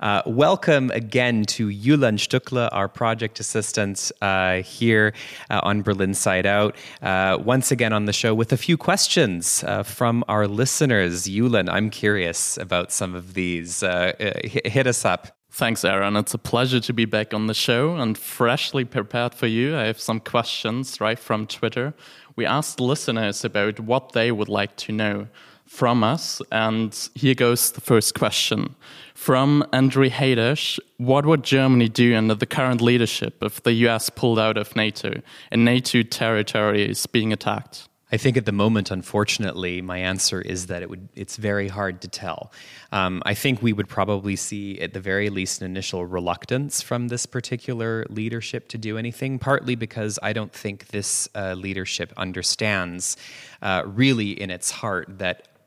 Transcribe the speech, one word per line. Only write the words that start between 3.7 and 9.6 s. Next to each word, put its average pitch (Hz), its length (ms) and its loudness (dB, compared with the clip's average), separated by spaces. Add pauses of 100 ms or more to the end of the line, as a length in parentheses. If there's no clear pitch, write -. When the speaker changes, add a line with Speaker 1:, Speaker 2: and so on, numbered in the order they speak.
Speaker 1:
uh, 95 400 2
here, 107 500 4 (380)
uh, 104 120 0
on 104 200 0
Berlin 98 320 0
Side 95 320 2
Out, 104 280 2 (280)
uh, 95 420 2
once 127 260 2
again 117 220 2
on 104 140 2
the 104 60 0
show 113 220 2
with 113 180 0
a 139 40 4
few 170 200 2
questions, 131 880 0